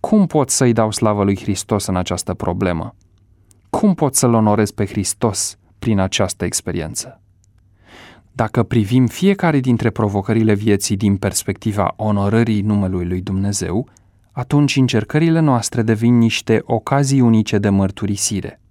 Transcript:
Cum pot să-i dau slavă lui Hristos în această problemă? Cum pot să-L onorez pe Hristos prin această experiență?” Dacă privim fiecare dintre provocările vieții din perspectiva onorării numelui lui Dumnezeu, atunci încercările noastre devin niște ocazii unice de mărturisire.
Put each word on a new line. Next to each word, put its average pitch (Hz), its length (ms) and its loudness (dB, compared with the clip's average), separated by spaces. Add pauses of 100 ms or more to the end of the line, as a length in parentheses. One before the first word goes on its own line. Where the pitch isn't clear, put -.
Cum 208 260 2
pot 151 240 0
să-i 123 220 2
dau 110 180 2
slavă 104 340 0
lui 98 120 2
Hristos 101 500 -4
în 95 100 -2
această 90 380 -4
problemă? 87 600 -4 (760)
Cum 202 240 2
pot 147 200 -2
să-L 120 200 2
onorez 107 360 2
pe 101 160 -4
Hristos - 720 -4 (200)
prin 110 200 0
această 95 460 -2
experiență?” 87 760 -8 (1120)
Dacă 113 300 -2
privim 120 440 2
fiecare 180 540 2
dintre 120 300 0
provocările 107 640 0
vieții 104 420 0
din 101 200 2
perspectiva 98 800 -4
onorării 107 640 0
numelui 95 460 -2
lui 90 140 -4
Dumnezeu, 95 680 -4 (440)
atunci 143 440 0
încercările 151 640 2
noastre 123 420 0
devin 117 360 2
niște 113 460 0
ocazii 135 560 0
unice 110 380 2
de 101 100 0
mărturisire. 98 920 -2 (100)